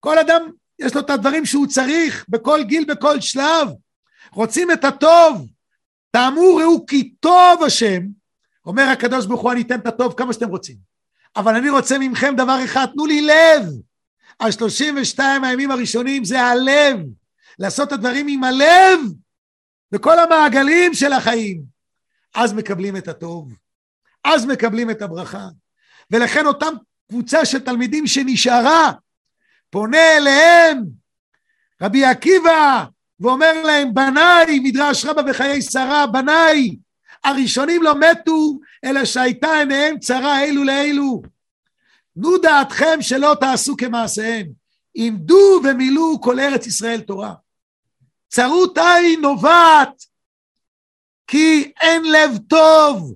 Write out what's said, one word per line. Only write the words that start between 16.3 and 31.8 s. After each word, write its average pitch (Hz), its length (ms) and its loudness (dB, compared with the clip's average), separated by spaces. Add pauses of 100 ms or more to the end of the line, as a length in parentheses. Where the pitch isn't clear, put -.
הלב, 262 540 2 (680)
לעשות 262 260 -6
את 285 40 -8
הדברים 254 360 -6
עם 277 160 -6
הלב 330 560 4 (920)
בכל 311 260 2
המעגלים 320 760 2
של 277 180 -2
החיים, 226 500 -4 (720)
אז 226 180 -2
מקבלים 202 440 -8
את 180 120 -14
הטוב, 165 460 -16 (680)
אז 277 220 0
מקבלים 233 440 -4
את 214 120 -8
הברכה. 180 460 -14 (640)
ולכן 240 360 0
אותם 294 280 -4 (340)
קבוצה 247 360 -2
של 269 140 -4
תלמידים 247 480 -6
שנשארה, 254 840 0 (800)
פונה 302 460 2
אליהם 302 680 4 (1000)